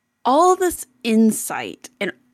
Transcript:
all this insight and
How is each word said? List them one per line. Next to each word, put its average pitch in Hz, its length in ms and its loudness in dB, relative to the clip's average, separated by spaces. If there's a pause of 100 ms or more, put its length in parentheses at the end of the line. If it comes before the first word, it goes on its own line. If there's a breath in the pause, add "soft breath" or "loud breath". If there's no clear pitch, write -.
(240)
all 330 320 4
this 370 300 -4 (160)
insight 214 880 0 (100)
and - 120 -6 (220)